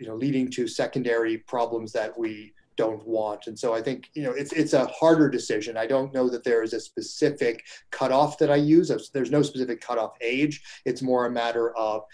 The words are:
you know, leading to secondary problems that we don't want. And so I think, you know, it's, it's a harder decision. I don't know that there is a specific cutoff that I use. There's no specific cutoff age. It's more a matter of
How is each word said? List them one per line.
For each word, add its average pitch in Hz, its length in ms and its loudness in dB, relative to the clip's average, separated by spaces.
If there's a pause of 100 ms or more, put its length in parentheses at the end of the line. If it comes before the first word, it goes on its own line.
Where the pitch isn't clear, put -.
you 110 80 -12
know, 110 80 -8
leading 131 340 0
to 123 160 -2
secondary 117 720 -2
problems 117 540 -4
that 110 260 -4
we 107 340 -8 (240)
don't 110 300 -2
want. 107 400 -4
And 110 120 -12
so 120 140 -2
I 113 80 -2
think, 127 320 -6
you 151 100 -8
know, 127 100 -2
it's, 143 200 -6
it's 156 220 2
a 131 140 6
harder 156 420 6
decision. 113 480 -2
I 110 80 -2
don't 135 260 0
know 127 160 2
that 120 160 -4
there 117 180 2
is 113 120 -4
a 110 60 -4
specific - 840 -2 (260)
cutoff 135 460 2
that 147 140 4
I 143 60 6
use. 151 360 6 (220)
There's 127 160 -2
no 151 100 4
specific 127 400 -2
cutoff 113 400 -4
age. 135 420 -2 (220)
It's 127 160 -4
more 127 240 2
a 120 60 -2
matter 117 440 0
of 110 280 -2 (100)